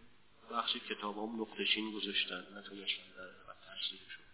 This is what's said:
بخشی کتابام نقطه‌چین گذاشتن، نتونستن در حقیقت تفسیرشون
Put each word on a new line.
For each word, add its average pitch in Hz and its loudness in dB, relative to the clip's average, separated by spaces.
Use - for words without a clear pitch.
بخشی 117 4
کتابام 107 0
نقطه‌چین 107 4
گذاشتن، 95 2
نتونستن 98 -2
در 95 -8
حقیقت - -12
تفسیرشون - -6